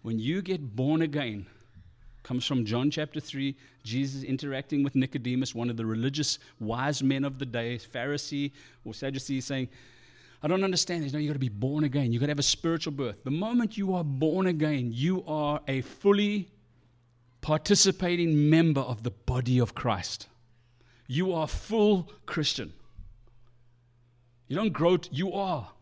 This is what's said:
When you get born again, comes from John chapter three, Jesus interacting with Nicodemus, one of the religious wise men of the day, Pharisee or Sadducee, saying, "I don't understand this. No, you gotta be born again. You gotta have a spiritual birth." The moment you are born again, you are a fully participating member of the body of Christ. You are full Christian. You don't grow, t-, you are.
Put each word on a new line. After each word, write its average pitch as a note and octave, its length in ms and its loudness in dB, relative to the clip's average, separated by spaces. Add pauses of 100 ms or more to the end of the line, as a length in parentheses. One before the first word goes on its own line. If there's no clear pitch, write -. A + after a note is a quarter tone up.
When A2+ 160 -4
you D#3+ 240 -2
get D3+ 340 -6
born D3 240 2
again, C3+ 460 -2 (760)
comes B2 240 -4
from B2 180 0
John A#2+ 260 2
chapter D3+ 300 -4
three, C3+ 340 -4 (280)
Jesus C3+ 400 -4
interacting C3+ 600 -2
with C#3 120 0
Nicodemus, B2+ 600 0
one A#2+ 140 -2
of A#2 80 -4
the A2+ 80 -4
religious B2+ 540 0 (200)
wise B2+ 440 -2
men C3+ 200 2
of C3+ 160 -4
the C3+ 60 -6
day, A#2+ 340 -4
Pharisee C#3+ 760 -4 (300)
or A2 120 -10
Sadducee, C3+ 480 -4
saying, C3 260 -4 (760)
"I D3+ 60 -2
don't F#3+ 160 2
understand F3 400 0
this. C3+ 80 -4
No, D3+ 60 -2
you D3+ 100 0
gotta D3 100 -2
be B2+ 120 0
born C3+ 340 0
again. C3 280 2
You A#2 60 0
gotta C#3+ 120 2
have C#3+ 80 -2
a C#3 40 0
spiritual E3 520 0
birth." B2 300 -6
The C3 60 -4
moment A3 460 0
you F#3+ 180 0
are F3 100 0
born D#3 420 2
again, D3+ 460 2
you E3+ 340 0
are D3+ 420 -2
a C3+ 140 -2
fully G3+ 680 2 (920)
participating E3+ 1080 4
member D#3+ 320 6
of A2 220 -4
the A#2+ 80 -2
body B2+ 480 0
of A#2+ 160 2
Christ. - 540 -2 (800)
You F3 280 0
are D#3 120 0
full G#3 580 2 (200)
Christian. B2+ 480 -4 (1800)
You C3 80 -4
don't G3+ 160 2
grow, E3+ 240 6
t-, - 160 -4
you F3 220 -2
are. F3+ 480 -2